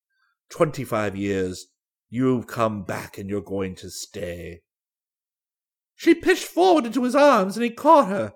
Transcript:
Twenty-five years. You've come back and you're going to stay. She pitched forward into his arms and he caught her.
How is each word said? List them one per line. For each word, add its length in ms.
Twenty-five 680
years. 520
You've 380
come 360
back 340
and 120
you're 120
going 340
to 140
stay. 720
She 200
pitched 300
forward 400
into 180
his 120
arms 400
and 80
he 60
caught 380
her. 280